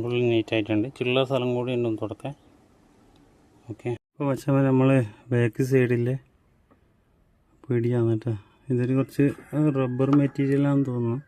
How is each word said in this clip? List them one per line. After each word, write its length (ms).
ഫുൾ 120
നീറ്റ് 240
ആയിട്ടുണ്ട്. 300
ചില്ലറ 320
സ്ഥലം 260
കൂടി 220
ഉണ്ടെന്ന് 240
തുടക്കാൻ. 340
ഓക്കെ, 200
അപ്പോൾ 200
പക്ഷേ 380
നമ്മൾ 220
ബാക്ക് 380
സൈഡിലെ 440
പീടികയാണ് 480
കേട്ടോ. 240
ഇതൊരു 260
കുറച്ച് 260
റബ്ബർ 400
മെറ്റീരിയലാണെന്ന് 720
തോന്നുന്നു. 360